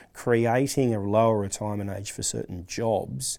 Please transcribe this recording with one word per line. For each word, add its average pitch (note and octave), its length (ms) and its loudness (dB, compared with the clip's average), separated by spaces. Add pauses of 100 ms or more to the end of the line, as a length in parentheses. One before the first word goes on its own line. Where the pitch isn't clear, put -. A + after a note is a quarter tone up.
(140)
creating A#2+ 840 2
a G#2 40 -2
lower G#2+ 380 4
retirement G2+ 580 -4
age G2+ 160 -10
for - 120 -8
certain F2+ 420 -6
jobs, A2+ 720 -2